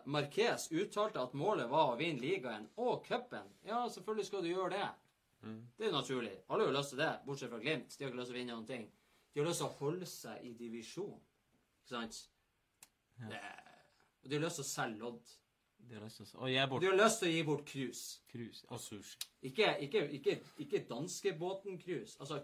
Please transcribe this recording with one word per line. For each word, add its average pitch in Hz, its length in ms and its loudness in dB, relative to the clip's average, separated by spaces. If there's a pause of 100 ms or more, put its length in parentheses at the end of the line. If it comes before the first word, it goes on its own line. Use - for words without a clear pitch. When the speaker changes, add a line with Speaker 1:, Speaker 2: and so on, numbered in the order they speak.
Speaker 1:
Marquez 147 680 2
uttalte 202 480 2
at 123 140 -2
målet 147 340 2
var 147 240 8
å 117 60 0
vinne 151 240 2
ligaen 127 460 -2 (100)
og 214 260 2
cupen. 190 460 -4 (160)
Ja, 233 220 0
selvfølgelig 214 380 -2
skal 196 160 -4
du 170 60 0
gjøre 180 220 2
det. 185 180 0 (540)
Speaker 2:
Mm. 110 160 -8 (180)
Speaker 1:
Det - 100 0
er - 40 4
jo 135 80 4
naturlig. 127 340 0 (160)
Alle 139 160 4
har 139 80 6
jo 139 60 4
lyst 143 120 0
til 127 80 -6
det, 151 120 4 (160)
bortsett 135 240 -6
fra 117 80 -6
Glimt. 127 400 -2
De 139 60 -4
har 131 80 -2
ikke 123 80 -4
lyst 123 100 -4
til 123 60 -6
å 123 40 -4
vinne 123 140 -4
noen 110 120 -8
ting. 117 200 -6 (480)
De 143 60 0
har 151 80 4
lyst 165 120 0
til 147 60 0
å - 120 -6
holde 170 280 -2
seg - 380 -10
i 120 100 -10
divisjon. 117 680 -8 (640)
Ikke - 80 -18
sant? 113 320 -4 (1000)
Speaker 3:
Ja. 110 80 -8
Speaker 1:
Det, 104 120 -6 (840)
og 131 60 -8
de 147 80 2
har 156 80 0
lyst 165 100 -4
til 139 80 -4
å - 60 -4
selge 120 300 -2
lodd. 117 200 -6 (600)
Speaker 3:
De 120 160 -16
har 104 80 -10
lyst 110 120 -12
til 107 80 -14
å - 40 -16
s-, - 80 -20
og 120 120 -2
gi 131 200 6
bort 131 140 2
Speaker 1:
De 185 40 6
har 190 100 6
lyst 220 240 8
til 180 80 4
å 165 40 6
gi 165 100 4
bort 147 240 2
krus. 131 340 -4 (280)
Speaker 3:
krus, 113 360 -10
ja. - 100 -20
Speaker 2:
Og 110 60 -6
sushi. - 360 -10 (260)
Speaker 1:
Ikke, 175 260 4 (120)
ikke, 156 220 2 (100)
ikke, 170 220 2 (240)
ikke 139 300 0
danskebåten-krus. 175 1300 -4
Altså, 143 220 -4